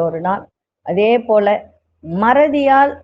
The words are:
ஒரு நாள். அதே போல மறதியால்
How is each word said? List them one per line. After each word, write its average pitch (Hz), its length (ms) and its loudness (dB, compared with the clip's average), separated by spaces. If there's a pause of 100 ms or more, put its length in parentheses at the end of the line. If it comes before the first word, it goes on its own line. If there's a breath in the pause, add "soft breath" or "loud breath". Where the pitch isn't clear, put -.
ஒரு 165 180 -6
நாள். 185 220 -4 (420)
அதே 202 240 0 (100)
போல 214 360 0 (480)
மறதியால் 277 920 2 (100)